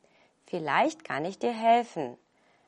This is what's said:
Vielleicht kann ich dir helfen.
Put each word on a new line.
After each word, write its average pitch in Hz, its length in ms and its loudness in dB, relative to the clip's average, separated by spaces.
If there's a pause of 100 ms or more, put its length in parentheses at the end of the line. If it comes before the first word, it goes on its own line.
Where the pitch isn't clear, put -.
(460)
Vielleicht 175 580 0
kann 139 220 -4
ich 196 140 -8
dir 240 120 -2
helfen. 226 680 0 (500)